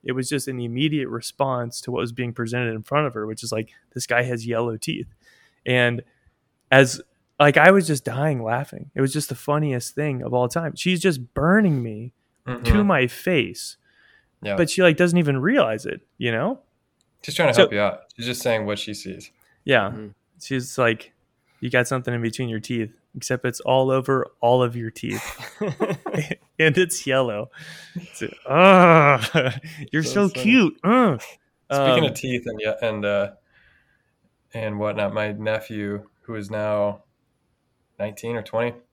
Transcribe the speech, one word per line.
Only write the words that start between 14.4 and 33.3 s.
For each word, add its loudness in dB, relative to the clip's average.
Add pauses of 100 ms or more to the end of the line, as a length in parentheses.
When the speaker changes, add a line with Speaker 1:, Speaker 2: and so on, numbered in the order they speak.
Speaker 2:
Yeah. -4
Speaker 1:
but 0
she, 0
like, 6
doesn't 4
even 2
realize 0
it, -10 (180)
you -2
know? -2 (640)
Speaker 2:
She's -10
trying 2
to 2
Speaker 1:
So 8
Speaker 2:
help 2
you 0
out. 0 (140)
She's -8
just -6
saying 0
what -4
she -10
sees. -14 (320)
Speaker 1:
Yeah. 2
Speaker 3:
Mm-hmm. -12 (320)
Speaker 1:
She's -8
like, 0 (480)
"You -6
got 2
something -4
in -4
between -4
your -6
teeth, -6 (240)
except -4
it's -4
all 2
over 0 (140)
all 4
of 0
your -6
teeth." -8 (360)
Speaker 3:
<laughs> -
Speaker 1:
<laughs> -4 (240)
And 4
it's 0
yellow. -2 (460)
It's, -12 (260)
"Ah, 6 (160)
<laughs> -14
you're 0
Speaker 2:
So 2
Speaker 1:
so 2
Speaker 2:
funny. -6
Speaker 1:
cute. 4
Uh." 4
Speaker 2:
Speaking 0
Speaker 1:
Um, 0
Speaker 2:
of -10
teeth -6
and, -8
yeah, -2
and, -2
uh, 0 (1200)